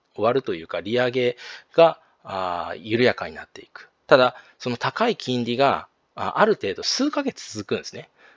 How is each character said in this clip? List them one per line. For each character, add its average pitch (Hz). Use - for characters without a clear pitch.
終 104
わ 120
る 135
と 104
い 82
う 82
か、 87
利 107
上 123
げ 123
が、 165
あ 87
ー、 -
緩 113
や 107
か 87
に 80
な -
っ -
て -
い -
く。 -
た 147
だ、 127
そ 127
の 120
高 214
い 208
金 123
利 117
が、 117
あ、 95
あ 190
る 220
程 98
度 -
数 -
ヶ 285
月 -
続 104
く 117
ん -
で 76
す -
ね。 -